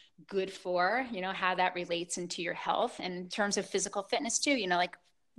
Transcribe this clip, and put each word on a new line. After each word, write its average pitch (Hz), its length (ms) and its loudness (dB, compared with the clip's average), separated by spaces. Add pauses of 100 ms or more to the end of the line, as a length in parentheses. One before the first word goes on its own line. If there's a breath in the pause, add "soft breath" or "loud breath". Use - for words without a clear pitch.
(280 loud breath)
good 190 240 -2
for, 190 600 2
you 190 100 -4
know, 185 100 -2
how 185 240 2
that 180 200 4
relates 175 420 -2
into 175 240 -4
your 170 120 -2
health. - 460 0
And 180 160 -4
in 180 140 -8
terms 202 280 0
of 190 100 0
physical - 360 -2
fitness - 360 0
too, 294 120 2
you 226 160 2
know, 180 100 4
like, 180 200 2 (420)